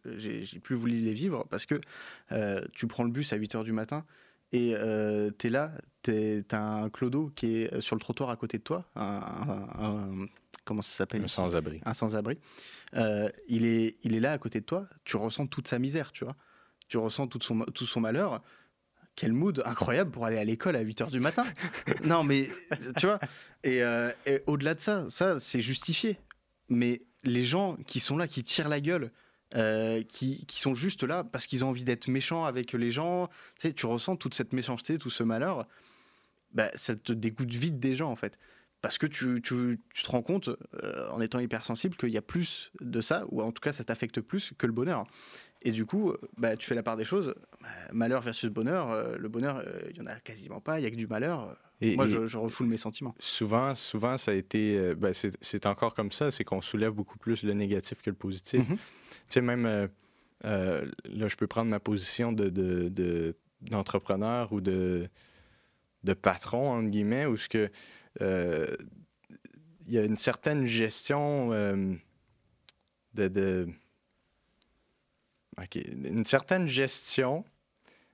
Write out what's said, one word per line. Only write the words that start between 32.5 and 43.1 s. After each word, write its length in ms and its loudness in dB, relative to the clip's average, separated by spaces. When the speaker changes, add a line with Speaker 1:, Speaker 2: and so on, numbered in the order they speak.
Speaker 1:
les 180 2
gens, 360 0
tu 140 -2
sais, 40 0
tu 120 -4
ressens 320 0
toute 160 -4
cette 180 -2
méchanceté, 460 0
tout 120 -8
ce 140 -2
malheur, 420 0
bah, 240 2
ça 200 -2
te 180 -2
dégoûte 400 0
vite 260 0
des 160 2
gens, 160 0
en 60 -4
fait. 200 -6
Parce 160 0
que 100 2
tu, 340 0
tu, 380 0
tu 100 -4
te 80 -6
rends 120 4
compte, 260 0
euh, 280 -4
en 100 -2
étant 180 0
hypersensible, 560 -2
qu'il 140 0
y 80 0
a 40 0
plus 500 -4
de 180 -2
ça, 300 2